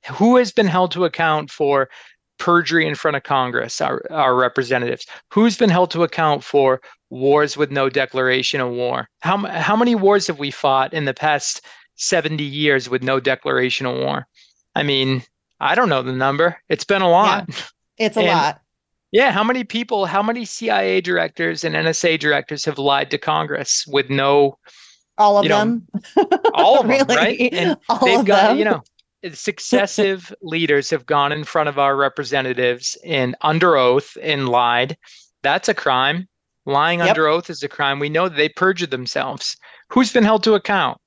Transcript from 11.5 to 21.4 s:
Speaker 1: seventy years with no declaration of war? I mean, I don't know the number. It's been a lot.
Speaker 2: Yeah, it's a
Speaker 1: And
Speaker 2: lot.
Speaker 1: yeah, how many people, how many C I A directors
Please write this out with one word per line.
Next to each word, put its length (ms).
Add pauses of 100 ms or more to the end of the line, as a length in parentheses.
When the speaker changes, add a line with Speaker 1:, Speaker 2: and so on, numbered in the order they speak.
Speaker 1:
seventy 480
years 460
with 140
no 160
declaration 680
of 120
war? 300 (480)
I 80
mean, 400 (380)
I 140
don't 140
know 120
the 100
number. 460 (100)
It's 160
been 180
a 80
lot. 380
Speaker 2:
Yeah, 80 (420)
it's 200
a 40
Speaker 1:
And 80
Speaker 2:
lot. 320 (500)
Speaker 1:
yeah, 200
how 120
many 200
people, 420
how 180
many 200
C 260
I 120
A 200
directors 640